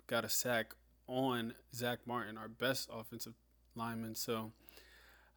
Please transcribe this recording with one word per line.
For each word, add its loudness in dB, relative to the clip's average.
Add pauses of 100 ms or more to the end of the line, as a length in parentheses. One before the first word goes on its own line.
got 4
a -2
sack 2 (320)
on 2 (200)
Zach 0
Martin, -2
our -8
best 2
offensive -8 (420)
lineman. -2
So 0 (880)